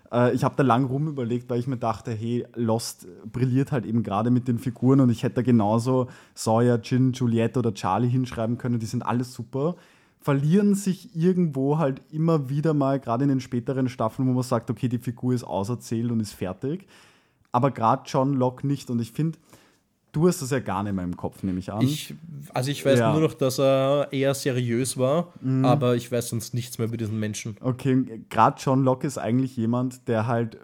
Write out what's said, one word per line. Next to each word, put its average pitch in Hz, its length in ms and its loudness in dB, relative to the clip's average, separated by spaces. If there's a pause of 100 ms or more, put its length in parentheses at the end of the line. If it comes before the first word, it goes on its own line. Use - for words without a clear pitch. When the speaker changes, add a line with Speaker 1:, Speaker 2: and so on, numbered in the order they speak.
(120)
Speaker 1:
Äh, 120 220 2
ich 123 100 0
hab 127 140 0
da 147 60 2
lang 127 220 4
rum 139 220 -2
überlegt, 123 420 -4
weil 120 100 0
ich 123 80 -4
mir 131 100 -4
dachte, 117 340 -4
hey, 117 340 -4 (100)
Lost 113 520 -4 (240)
brilliert 127 400 0
halt 123 140 -2
eben 110 180 0
gerade 107 280 0
mit 123 160 2
den 120 100 0
Figuren 131 440 2
und 123 80 6
ich 110 140 0
hätte 117 120 -2
da 123 60 0
genauso 117 640 2 (260)
Sawyer, 117 480 2
Jin, 131 300 2
Juliet 117 460 0
oder 117 160 0
Charlie 107 360 0
hinschreiben 120 480 -2
können, 120 220 -2
die 110 80 -6
sind 117 160 -4
alle 123 200 -2
super, 135 520 -4 (460)
verlieren 165 540 4
sich 190 400 -6
irgendwo 156 640 2
halt 139 240 -2 (100)
immer 156 380 0
wieder 151 240 0
mal, 139 260 2
gerade 120 240 -2
in 143 60 2
den 135 100 2
späteren 127 480 -2
Staffeln, 120 400 -2
wo 127 60 2
man 123 100 0
sagt, 120 260 -2
okay, 120 200 -2
die 120 80 -2
Figur 123 360 -4
ist 120 100 -2
auserzählt 117 680 -4
und 113 80 0
ist 104 140 -4
fertig. 117 540 -6 (640)
Aber 123 200 2
grad 117 400 0
John 139 220 2
Locke 127 340 0
nicht 139 220 -4
und 120 100 -2
ich 117 120 -4
find, 156 280 -2 (720)
du 160 160 2
hast 175 140 2
das 127 100 -6
ja 135 80 0
gar 101 240 -2
nicht 104 100 -2
mehr 90 120 -2
im 87 100 -4
Kopf, - 280 -8
nehme 92 160 -2
ich 90 120 -10
an. 104 100 -2
Speaker 2:
Ich, 147 320 -2 (400)
also 131 180 -2
ich 139 140 -6
weiß 135 140 6
Speaker 1:
Ja. 113 140 4
Speaker 2:
nur 156 80 2
noch, 156 120 2
dass 131 260 0
er 135 520 2
eher 135 220 0
seriös 123 640 -2
war, 143 440 0
Speaker 1:
Mhm. 131 240 2
Speaker 2:
aber 123 300 4
ich 120 160 -4
weiß 120 180 -2
sonst - 240 -6
nichts - 260 -6
mehr 113 80 0
über 113 100 -6
diesen 110 220 -4
Menschen. 107 420 -6
Speaker 1:
Okay, 127 680 0
grad 127 320 4
John 135 220 2
Locke 127 240 0
ist 135 100 -6
eigentlich 127 380 -2
jemand, 123 520 -2
der 110 200 0
halt 117 360 -2